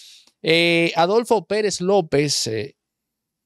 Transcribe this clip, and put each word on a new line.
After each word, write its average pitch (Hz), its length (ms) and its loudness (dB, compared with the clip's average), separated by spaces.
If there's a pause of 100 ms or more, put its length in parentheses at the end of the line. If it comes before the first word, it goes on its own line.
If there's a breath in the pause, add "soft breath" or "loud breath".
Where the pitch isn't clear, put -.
(420 loud breath)
eh, 170 520 2
Adolfo 196 520 0
Pérez 208 340 -4
López, 160 680 0
eh, 110 280 -8 (680)